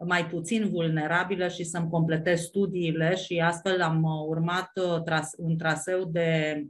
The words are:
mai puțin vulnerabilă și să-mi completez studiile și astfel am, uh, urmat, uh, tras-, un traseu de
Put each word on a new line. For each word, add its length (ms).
mai 200
puțin 440
vulnerabilă 800
și 160
să-mi 260
completez 500
studiile 720
și 260
astfel 420
am, 200
uh, 240
urmat, 480
uh, 280
tras-, 340
un 200
traseu 480
de 640